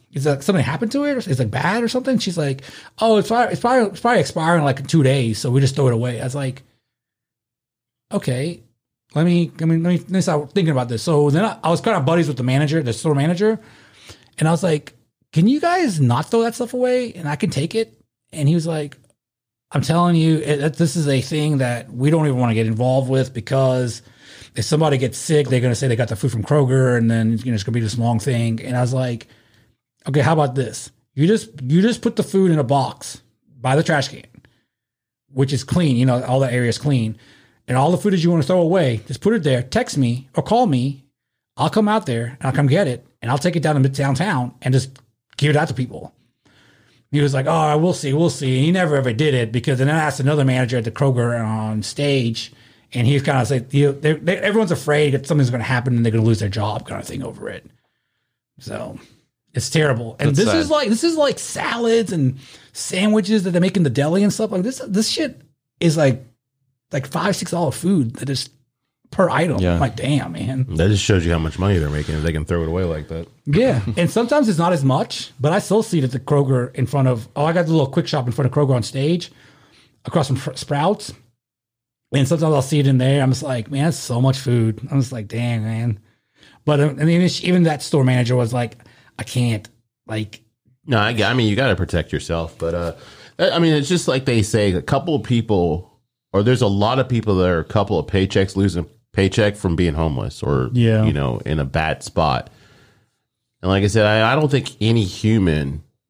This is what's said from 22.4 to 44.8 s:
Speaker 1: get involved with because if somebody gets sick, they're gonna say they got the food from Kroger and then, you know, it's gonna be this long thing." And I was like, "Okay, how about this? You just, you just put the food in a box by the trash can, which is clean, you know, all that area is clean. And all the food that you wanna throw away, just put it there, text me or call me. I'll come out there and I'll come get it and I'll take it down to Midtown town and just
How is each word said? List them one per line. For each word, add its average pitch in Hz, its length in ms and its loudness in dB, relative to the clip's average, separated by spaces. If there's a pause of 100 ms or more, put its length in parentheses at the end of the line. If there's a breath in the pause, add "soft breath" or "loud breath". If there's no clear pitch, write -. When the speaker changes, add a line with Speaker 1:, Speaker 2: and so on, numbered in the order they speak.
Speaker 1:
get 113 140 2
involved 127 420 0
with 127 240 0
because 127 680 0 (540 loud breath)
if 113 100 -4
somebody 151 320 2
gets 123 200 -2
sick, 147 300 2
they're 123 140 2
gonna 120 140 2
say 135 120 -2
they 120 80 0
got 117 140 0
the 113 60 -6
food 127 160 -2
from 110 120 -4
Kroger 131 540 2
and 113 140 2
then, 113 280 2
you 113 120 -10
know, - 40 0
it's 98 80 -4
gonna 110 100 -4
be 120 80 0
this 110 160 -4
long 117 220 0
thing." 117 420 -2
And 127 160 -6
I 123 40 0
was 123 120 0
like, 127 340 -4 (800 soft breath)
"Okay, 139 140 2
how 160 120 2
about 147 220 2
this? - 360 -6 (220)
You 143 140 2
just, 220 220 0 (120)
you 143 200 2
just 226 200 2
put 233 160 -2
the 202 60 2
food 190 280 2
in 156 80 2
a 143 40 0
box 127 580 -2 (400)
by 131 160 2
the 160 60 4
trash 151 260 0
can, - 160 -18 (1040)
which 135 220 -2
is 127 100 -2
clean, 156 320 2
you 120 100 4
know, 127 180 2
all 131 180 0
that 131 120 0
area 123 160 0
is 113 80 -2
clean. 117 400 -2 (500 soft breath)
And 123 100 0
all 135 120 4
the 180 80 2
food 196 160 0
that 185 100 2
you 170 60 4
wanna 165 140 2
throw 185 180 2
away, 160 460 2
just - 140 -10
put 208 120 2
it 208 100 0
there, 131 200 2
text 233 340 -4
me 123 380 0
or 151 80 -2
call 233 240 2
me. 135 360 -2 (540)
I'll 151 120 0
come 214 180 2
out 214 180 0
there 117 200 -4
and - 180 -10
I'll 131 80 0
come 135 160 2
get 170 200 2
it 123 180 -6 (160)
and 120 100 -4
I'll 143 80 0
take 170 160 0
it 156 80 -2
down 151 180 2
to 135 80 4
Midtown 135 260 -2
town 139 460 -2
and 127 120 0
just - 260 -2 (380)